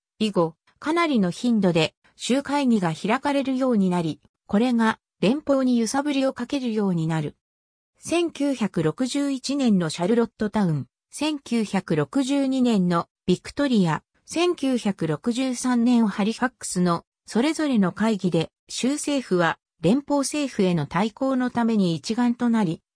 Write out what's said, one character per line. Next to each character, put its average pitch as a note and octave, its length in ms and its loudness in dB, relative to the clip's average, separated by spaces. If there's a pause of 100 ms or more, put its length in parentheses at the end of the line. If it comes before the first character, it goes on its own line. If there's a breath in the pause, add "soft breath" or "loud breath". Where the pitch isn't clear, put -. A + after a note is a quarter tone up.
(200)
以 G#3+ 120 0
後、 E3+ 240 0 (240 soft breath)
か D4+ 140 -2
な E4+ 140 0
り C4 120 2
の F3+ 120 2
頻 A#3 280 0
度 F#3 140 4
で D#3+ 200 0 (220 soft breath)
州 C4+ 280 -2
会 C#4+ 240 0
議 A3+ 120 4
が E3+ 140 0
開 G#3+ 260 -2
か C#4+ 140 -2
れ C#4 100 0
る C4 140 -2
よ C4 140 2
う A3+ 60 2
に F#3+ 120 2
な F3 120 0
り、 D#3+ 200 -4 (260)
こ G3+ 120 2
れ B3 140 2
が A3+ 260 0 (200)
連 C4 220 2
邦 C4+ 240 2
に B3 120 4
揺 A3+ 100 2
さ C#4 160 -2
ぶ D4 100 -2
り C4+ 120 0
を C4 80 0
か A#3+ 140 -8
け C#4+ 120 -4
る A#3+ 140 -4
よ G#3 160 0
う F3+ 40 2
に D#3+ 140 -2
な D#3+ 120 -2
る。 D3+ 160 -6 (640)
千 E4+ 320 -2
九 C#4+ 220 -2
百 F#3 300 -2
六 D#3 240 -2
十 C#4+ 240 -2
一 C4 240 -6
年 A#3 240 2
の D#3+ 100 0
シ - 120 -8
ャ F3 60 0
ル A3+ 80 2
ロ A#3 100 2
ッ - 120 -6
ト G#3+ 120 -4
タ G#3 160 0
ウ E3 60 2
ン、 C#3 160 -4 (240)
千 D4+ 280 -4
九 A3+ 240 -2
百 F#3 320 -4
六 D#3 280 0
十 C#4 220 0
二 C4 160 0
年 G#3+ 260 2
の E3+ 200 0 (180)
ビ F3+ 140 2
ク - 140 -16
ト C#4+ 140 0
リ G#3 200 4
ア、 D#3+ 160 -2 (220)
千 E4+ 300 0
九 C4 220 0
百 G3 300 -2
六 D#3 260 -2
十 C4 220 -2
三 B3 280 0
年 A#3 240 4
ハ G3 160 -2
リ A3 100 0
フ - 60 -12
ァ B3+ 100 0
ッ - 80 -20
ク - 100 -14
ス F3+ 140 -2
の E3+ 220 0 (220)
そ - 160 -2
れ D4+ 120 2
ぞ D#4 140 -2
れ B3 120 2
の F3 120 2
会 G#3+ 260 0
議 F3+ 140 -2
で、 D#3+ 200 0 (180)
州 C4 240 -2
政 C#4+ 340 -4
府 F#3 100 0
は E3 200 0 (240)
連 A#3 200 4
邦 C#4+ 180 0
政 C#4 340 -2
府 - 80 -2
へ F3+ 140 2
の D3 100 0
対 G#3 260 -2
抗 C4+ 240 -2
の B3+ 140 -2
た A#3 160 -2
め A3+ 100 0
に F3+ 200 2
一 G#3 200 -6
丸 A#3+ 200 2
と A#3+ 140 -2
な A3+ 140 2
り、 D#3+ 180 -4 (140)